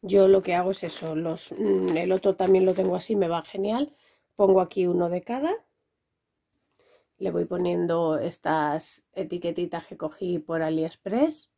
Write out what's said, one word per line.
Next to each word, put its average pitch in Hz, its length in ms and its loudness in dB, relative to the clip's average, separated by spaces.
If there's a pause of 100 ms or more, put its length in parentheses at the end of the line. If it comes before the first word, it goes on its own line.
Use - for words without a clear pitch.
Yo 190 280 6
lo 196 120 8
que 190 140 -2
hago 180 160 0
es - 120 -6
eso, 160 320 -8
los, 165 360 -6
mm, 185 460 0
el 180 160 0
otro 190 240 0
también 185 280 4
lo 185 80 2
tengo 185 220 0
así, 202 220 -4
me 185 100 2
va 165 160 -4
genial. 220 500 -4 (420)
Pongo 190 260 6
aquí 180 260 -2
uno 175 220 0
de 180 140 -6
cada. 277 300 -4 (1600)
Le 190 140 -4
voy 170 120 -2
poniendo 175 760 -2
estas 156 920 -4
etiquetitas 170 760 -6
que - 120 -18
cogí 175 420 -6
por 160 220 -4
AliExpress. 165 960 -2